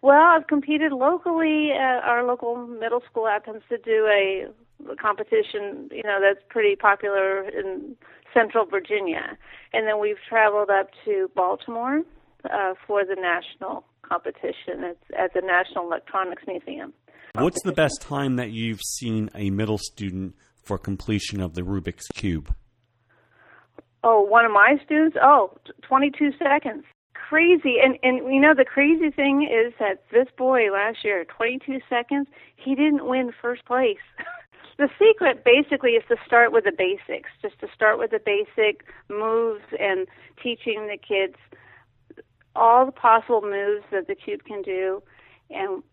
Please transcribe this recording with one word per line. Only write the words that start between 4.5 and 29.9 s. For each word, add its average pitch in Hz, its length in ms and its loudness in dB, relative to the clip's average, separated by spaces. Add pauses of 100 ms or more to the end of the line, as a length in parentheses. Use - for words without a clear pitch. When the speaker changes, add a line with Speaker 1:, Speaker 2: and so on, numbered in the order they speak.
Speaker 1:
a - 40 -12
competition, 208 960 -4
you - 120 -14
know, 202 180 -2
that's 196 280 2
pretty 208 260 0
popular 196 760 0
in 190 460 -10 (400)
Central 220 300 2
Virginia. 190 720 -6 (380)
And 220 140 -2
then 214 120 0
we've 208 300 -4
traveled 208 400 2
up 196 200 2 (160)
to 190 300 -2
Baltimore, 233 680 -2 (440)
uh, 190 280 -4 (140)
for 202 180 0
the 190 100 -6
national 180 680 -6 (180)
competition 180 800 -10
at, 175 140 -12 (180)
at 185 200 -4
the 185 60 -2
National 180 440 -2
Electronics 185 640 -6
Museum. - 440 -12 (440)
Speaker 2:
What's 165 260 -2
the 185 100 -4
best 151 300 -2
time 139 360 -4
that 123 120 -6
you've 113 320 -6
seen 110 540 -6
a 98 160 -4
middle 107 260 -2
student 95 580 -10 (280)
for 98 160 -8
completion 101 600 -6
of 87 140 -6
the 90 80 -8
Rubik's 90 540 -8
Cube? 80 380 -6 (1500)
Speaker 1:
Oh, 226 180 6
one 214 220 4
of 226 80 2
my 214 320 6
students? 311 380 0
Oh, 254 340 6 (100)
t-, - 60 -20 (120)
twenty-two 285 560 0
seconds. 285 440 -2 (300)
Crazy. 311 680 2
And, 262 220 4
and, 254 300 0
you 269 80 4
know, 302 160 8
the 262 80 6
crazy 302 460 2
thing 277 320 0
is 233 360 0
that 196 320 -4